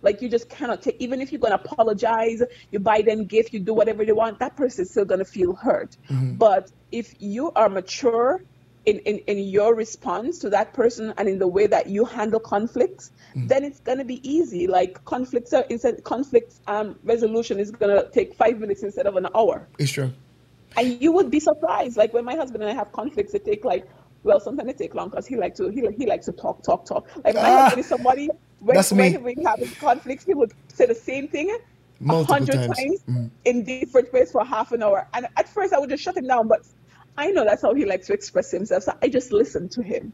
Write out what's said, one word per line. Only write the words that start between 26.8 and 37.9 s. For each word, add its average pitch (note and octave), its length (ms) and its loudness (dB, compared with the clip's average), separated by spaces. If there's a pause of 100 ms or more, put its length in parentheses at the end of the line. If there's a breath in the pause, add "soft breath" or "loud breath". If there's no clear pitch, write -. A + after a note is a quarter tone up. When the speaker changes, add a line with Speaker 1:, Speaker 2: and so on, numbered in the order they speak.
Speaker 1:
talk. - 220 -6 (180)
Like, A3+ 100 4
my G#3+ 60 0
Speaker 2:
Ah, G4 220 8
Speaker 1:
husband - 180 6
is - 60 -6
somebody, C4 420 0 (320)
when, A#3 160 4
Speaker 2:
that's F#3+ 160 4
me. F#3+ 260 6
Speaker 1:
when B3 180 -6
we D4+ 80 -6
have - 160 0 (180)
conflicts, C4+ 460 -2
he F#4+ 80 0
would C4+ 200 2 (160)
say - 180 2
the A#3 80 2
same C4+ 340 -8
thing E4+ 260 -4 (460)
Speaker 2:
Multiple D#3+ 340 2
Speaker 1:
a C#4+ 40 2
hundred C4+ 180 0
Speaker 2:
times. A#2+ 220 -2
Speaker 1:
times C#4+ 220 -4 (100)
Speaker 2:
Mm. A#2+ 200 -4 (140)
Speaker 1:
in A#3+ 200 2
different B3+ 480 0
ways B3+ 200 2
for A3+ 120 2
half B3 280 -4
an A#3 100 -2
hour. G3 300 2
And B3 140 -6 (100)
at - 120 2
first F#4+ 260 -2
I D#4 40 4
would C#4 120 -2
just D4+ 120 -4
shut F#4 140 -6
him C4+ 100 -4
down, A#3+ 220 2
but A3 140 4 (560 soft breath)
I D4+ 140 -2
know D#4 120 2
that's G#3 180 2
how A#3 120 2
he C#4 100 0
likes - 220 -4